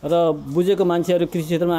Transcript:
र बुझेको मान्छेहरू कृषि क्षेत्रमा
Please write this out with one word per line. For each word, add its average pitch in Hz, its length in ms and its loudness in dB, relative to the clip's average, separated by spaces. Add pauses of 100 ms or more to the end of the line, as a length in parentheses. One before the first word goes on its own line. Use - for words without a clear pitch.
र 165 280 2
बुझेको 175 520 0
मान्छेहरू 175 400 0
कृषि 165 200 -4
क्षेत्रमा 170 340 0